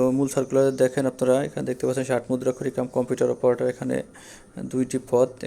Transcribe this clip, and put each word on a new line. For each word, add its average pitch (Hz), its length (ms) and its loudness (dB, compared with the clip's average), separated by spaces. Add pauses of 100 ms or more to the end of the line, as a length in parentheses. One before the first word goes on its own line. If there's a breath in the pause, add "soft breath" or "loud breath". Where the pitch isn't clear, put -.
(160)
মূল 139 180 2
সার্কুলারে 135 380 2 (100)
দেখেন 131 300 2
আপনারা, 127 240 2 (100)
এখানে 139 240 -8
দেখতে 127 160 -4
পাচ্ছেন 127 240 -2
ষাট 120 200 0
মুদ্রা 127 260 0
খড়ি 139 200 -4
কাম 127 100 -2 (100)
কম্পিউটার 127 380 0
অপারেটর, 123 400 2
এখানে 127 220 -4 (760 loud breath)
দুইটি 127 260 -2 (120)
পদ, 123 180 4 (180)